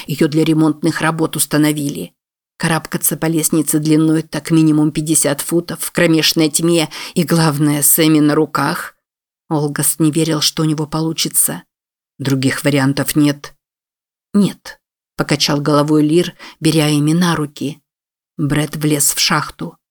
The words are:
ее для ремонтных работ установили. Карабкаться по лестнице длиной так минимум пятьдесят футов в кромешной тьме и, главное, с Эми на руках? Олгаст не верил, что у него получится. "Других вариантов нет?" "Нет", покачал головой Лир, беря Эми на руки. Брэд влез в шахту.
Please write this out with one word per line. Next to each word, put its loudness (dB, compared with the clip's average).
ее 0
для 0
ремонтных 0
работ -2
установили. -2
Карабкаться -4
по -2
лестнице 0
длиной 2
так -6
минимум 4
пятьдесят 0
футов -4
в -8
кромешной 2
тьме 0
и, 0
главное, 2
с 2
Эми 4
на 2
руках? -2
Олгаст -2
не 2
верил, 0
что -2
у 0
него -2
получится. -4
"Других -2
вариантов 0
нет?" 0
"Нет", -2
покачал -2
головой 2
Лир, 0
беря 2
Эми 2
на 2
руки. -8
Брэд -2
влез 0
в -6
шахту. -4